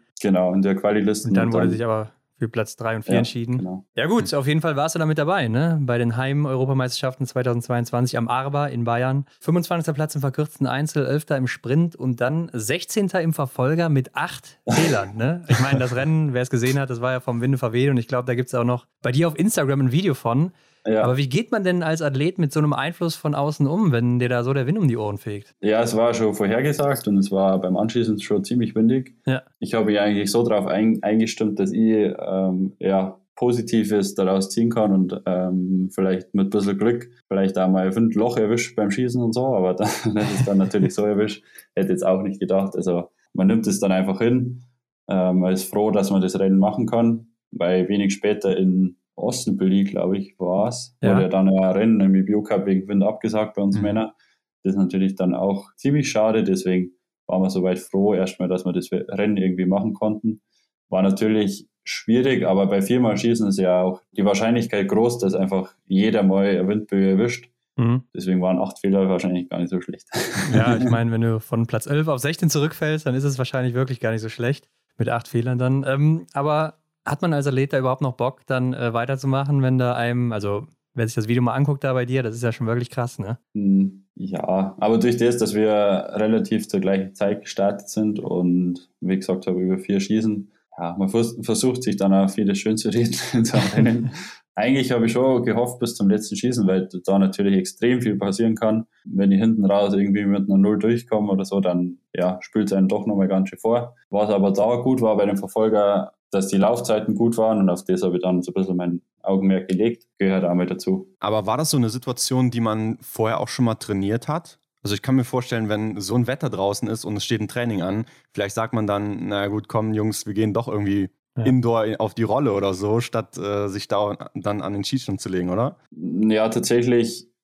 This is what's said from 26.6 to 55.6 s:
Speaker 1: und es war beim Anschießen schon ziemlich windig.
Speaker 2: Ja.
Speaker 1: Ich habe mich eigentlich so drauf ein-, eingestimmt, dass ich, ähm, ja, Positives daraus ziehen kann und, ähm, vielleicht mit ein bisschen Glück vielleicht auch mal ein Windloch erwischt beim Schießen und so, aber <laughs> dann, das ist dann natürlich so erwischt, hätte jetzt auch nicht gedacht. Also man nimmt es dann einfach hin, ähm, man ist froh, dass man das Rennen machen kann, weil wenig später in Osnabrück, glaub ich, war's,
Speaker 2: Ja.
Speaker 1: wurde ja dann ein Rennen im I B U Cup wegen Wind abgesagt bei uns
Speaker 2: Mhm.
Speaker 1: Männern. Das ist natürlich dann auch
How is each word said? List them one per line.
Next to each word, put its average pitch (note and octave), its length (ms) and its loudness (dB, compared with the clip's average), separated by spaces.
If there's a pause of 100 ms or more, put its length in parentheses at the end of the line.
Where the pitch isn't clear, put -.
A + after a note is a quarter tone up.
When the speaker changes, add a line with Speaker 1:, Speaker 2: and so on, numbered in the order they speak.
Speaker 1:
und G2 100 4
es G2 140 2
war F#2+ 280 2
beim F#2 160 -2
Anschießen A2 440 0
schon G2+ 240 -2
ziemlich A#2 320 -2
windig. B2+ 400 2 (100)
Speaker 2:
Ja. C3 160 -2 (160)
Speaker 1:
Ich - 160 -6
habe A2 120 2
mich G#2 120 2
eigentlich G2+ 320 0
so A#2 140 2
drauf G#2 240 0
ein-, G#2+ 340 2
eingestimmt, A2 560 0
dass G2 140 0
ich, A2 420 2 (100)
ähm, F#2+ 540 -2
ja, F#2+ 400 0 (160)
Positives G#2+ 800 0
daraus F#2+ 360 0
ziehen A#2 200 0
kann G#2+ 220 2
und, F#2+ 340 0
ähm, F#2 640 -2
vielleicht F#2+ 420 -2
mit G2 120 2
ein G2 40 -6
bisschen G2+ 280 0
Glück A#2+ 300 0 (180)
vielleicht G2 320 0
auch F#2 100 2
mal F#2+ 200 2
ein F#2 80 -2
Windloch A2+ 400 0
erwischt A2+ 400 -2
beim G#2 160 0
Schießen B2+ 280 -2
und A2+ 120 0
so, B2 120 -2 (120)
aber F#2 180 2
<laughs> - 0 -
dann, G#2 140 -2 (260)
das G#2 200 0
ist - 120 2
dann G2+ 120 2
natürlich F#2+ 360 2
so G#2 100 -2
erwischt, G#2 380 0 (320)
hätte F#2+ 160 0
jetzt F2+ 160 0
auch F#2+ 160 2
nicht G2 160 -4
gedacht. G2 380 -2
Also F2 340 -2 (220)
man F#2+ 160 2
nimmt A2 180 2
es G2 140 0
dann G2 100 2
einfach F#2+ 300 0
hin, B2 420 0 (460)
ähm, F#2 320 2
man F#2 120 2
ist F#2 160 -2
froh, G#2 220 2
dass G2 220 0
man F#2+ 100 4
das F#2 160 -2
Rennen F#2+ 220 4
machen G#2+ 260 2
kann, A#2 400 0 (240)
weil F2+ 380 0
wenig G2+ 260 2
später G2+ 420 0
in F#2 420 2 (200)
Osnabrück, G2 680 0
glaub F2+ 240 -2
ich, G2 260 -6
war's, F#2+ 640 -2
Speaker 2:
Ja. G2 100 4
Speaker 1:
wurde F#2+ 100 4
ja F2+ 60 2
dann F#2+ 200 4
ein F#2+ 160 4
Rennen G2+ 360 4
im F#2+ 140 6
I F#2+ 80 6
B G2 120 0
U G#2 80 2
Cup G2 240 -2
wegen F#2+ 200 0
Wind G2+ 160 2
abgesagt G#2+ 540 -2
bei G2+ 60 -2
uns G2 140 2
Speaker 2:
Mhm. G#2+ 60 0
Speaker 1:
Männern. G#2+ 280 0 (520)
Das F#2+ 120 0
ist G2+ 40 0
natürlich F#2+ 360 2
dann F#2 200 0
auch G2 420 -4